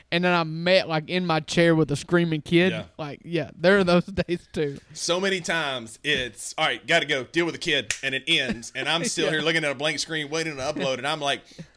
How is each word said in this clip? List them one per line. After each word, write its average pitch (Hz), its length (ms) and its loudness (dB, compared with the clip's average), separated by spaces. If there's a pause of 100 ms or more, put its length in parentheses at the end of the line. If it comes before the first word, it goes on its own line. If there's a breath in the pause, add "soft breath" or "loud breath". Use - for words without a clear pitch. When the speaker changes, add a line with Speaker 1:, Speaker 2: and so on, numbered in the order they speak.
(100 soft breath)
Speaker 1:
And 175 140 2
then 180 80 4
I'm 165 320 0
met, 185 240 4
like, 156 200 -2
in 180 180 -2
my 160 140 2
chair 170 360 4
with 156 160 4
a 143 40 0
screaming 170 460 0
kid. 175 300 4
Speaker 2:
Yeah. 107 120 -6 (140)
Speaker 1:
Like, 147 260 -12
yeah, 160 320 -6
there 190 220 6
are 190 60 4
those 175 200 4
<laughs> 190 220 -4
days 170 260 -6
too. 143 260 -4 (160)
Speaker 2:
So 175 260 -2
many 190 200 0
times 139 600 -4
it's, 131 560 -4
"All 156 80 0
right, 123 200 -4
gotta 165 200 2
go, - 180 -2
deal 170 200 0
with 165 100 -2
the 156 60 -12
kid," 139 420 0
and 135 120 -2
it 131 120 -6
ends, 131 480 -2
and 135 140 -6
I'm 165 160 -2
still 170 220 -2
Speaker 1:
<laughs> - 0 -
Yeah. 151 60 0
Speaker 2:
here 156 100 0
looking 160 220 0
at 147 60 0
a 139 60 -2
blank 147 240 -2
screen 156 280 -6
waiting 160 280 -4
to 131 60 -8
upload, 139 360 -2
and 120 80 -6
I'm, 156 140 -4
like, 139 220 -2 (340 loud breath)